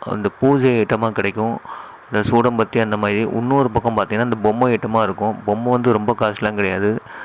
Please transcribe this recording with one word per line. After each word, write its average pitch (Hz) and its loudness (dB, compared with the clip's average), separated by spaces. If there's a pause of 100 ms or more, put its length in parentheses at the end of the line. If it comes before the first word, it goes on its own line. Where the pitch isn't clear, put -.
அந்த 104 -4
பூஜை 131 2
ஐட்டமா 110 0
கிடைக்கும், 107 -4 (520)
இந்த 104 0
சூடம்பத்தி 117 2
அந்த 107 -2
மாதிரி. 104 0
இன்னொரு 120 0
பக்கம் 110 -2
பார்த்தீங்கன்னா 104 0
இந்த 120 0
பொம்மை 113 2
ஐட்டமா 110 0
இருக்கும். 101 -4
பொம்மை 110 0
வந்து 123 4
ரொம்ப 110 0
காசுலாம் 107 -2
கிடையாது. 101 0 (240)